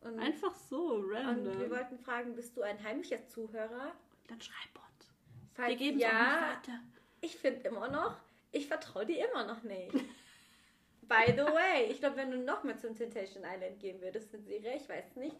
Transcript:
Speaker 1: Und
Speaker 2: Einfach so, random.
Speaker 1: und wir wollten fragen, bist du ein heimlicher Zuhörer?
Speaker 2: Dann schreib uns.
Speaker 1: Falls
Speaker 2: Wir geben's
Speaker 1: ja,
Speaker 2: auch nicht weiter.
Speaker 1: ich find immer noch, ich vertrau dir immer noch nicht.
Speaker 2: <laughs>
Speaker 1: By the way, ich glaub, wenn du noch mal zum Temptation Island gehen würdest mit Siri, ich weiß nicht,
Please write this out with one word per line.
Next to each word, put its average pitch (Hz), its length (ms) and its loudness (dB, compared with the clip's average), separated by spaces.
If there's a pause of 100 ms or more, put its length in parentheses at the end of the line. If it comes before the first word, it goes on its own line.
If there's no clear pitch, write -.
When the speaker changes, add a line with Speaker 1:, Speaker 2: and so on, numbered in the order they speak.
Speaker 1:
Und 233 180 -6
Speaker 2:
Einfach 320 380 0
so, 269 500 0
random. 214 460 0
Speaker 1:
und 196 80 -2
wir 240 100 -2
wollten 254 300 -4
fragen, 240 340 -4
bist 240 220 -10
du 240 60 0
ein 208 200 -2
heimlicher 233 460 -4
Zuhörer? 226 640 -6 (340)
Speaker 2:
Dann 233 140 -14
schreib - 340 -14
uns. - 400 -20 (400)
Speaker 1:
Falls 247 160 0
Speaker 2:
Wir 254 60 2
geben's 277 260 4
Speaker 1:
ja, 226 60 6
Speaker 2:
auch 262 500 6
nicht - 100 -14
weiter. 240 120 -8 (400)
Speaker 1:
ich - 160 -6
find - 280 2
immer 226 240 -2
noch, 311 280 0 (340)
ich 285 160 -2
vertrau 311 380 -2
dir 339 260 2
immer 254 160 0
noch 226 160 -8
nicht. 190 300 -8
Speaker 2:
<laughs> - 1080 -8
Speaker 1:
By 226 260 8
the 269 160 8
way, 311 460 6
ich 262 100 -4
glaub, 277 160 2
wenn 262 160 -2
du 254 60 0
noch 277 260 0
mal 226 140 -2
zum 220 180 -6
Temptation 214 480 -6
Island 185 340 -6
gehen 190 220 -8
würdest 185 320 -6
mit 208 140 -12
Siri, 220 300 -4
ich 285 120 -8
weiß - 280 -8
nicht, 285 240 -6